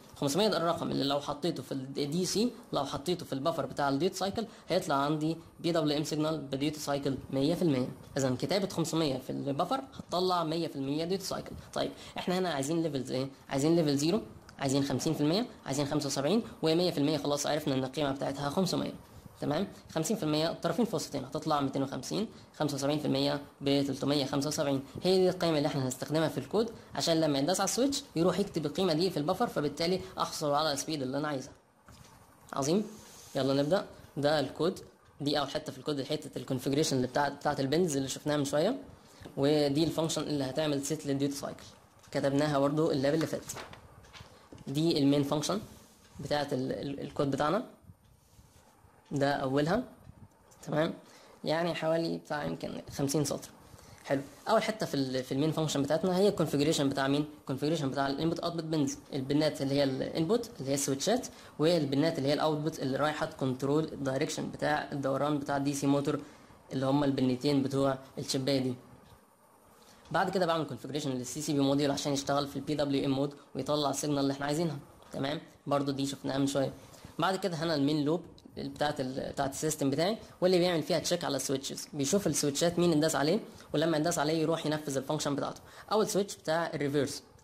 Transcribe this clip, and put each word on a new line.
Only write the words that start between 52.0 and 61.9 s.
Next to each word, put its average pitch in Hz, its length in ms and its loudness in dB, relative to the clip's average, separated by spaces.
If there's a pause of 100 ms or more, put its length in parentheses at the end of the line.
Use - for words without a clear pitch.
بتاع 151 260 -6
يمكن - 380 -6 (140)
خمسين 143 280 2
سطر. - 240 -4 (560)
حلو، 139 160 0 (280)
اول 220 140 4
حته 214 240 -2
في - 80 -6
ال-، 131 300 0
في - 80 -6
المين 147 200 2
فانكشن 151 300 0
بتاعتنا 165 340 2
هي 202 120 6
الكونفيجريشن 151 600 2
بتاع 139 200 0
مين؟ 143 160 2 (160)
الكونفيجريشن 147 500 0
بتاع 139 160 0
الانبوت 151 320 0
اوتبوت 165 260 -4
بنز، 151 340 0 (140)
البنات 147 500 0
اللي 135 120 0
هي 143 100 4
الانبوت 160 640 0 (100)
اللي 131 100 -4
هي 139 40 2
السويتشات، 143 520 0 (320)
والبنات 151 600 4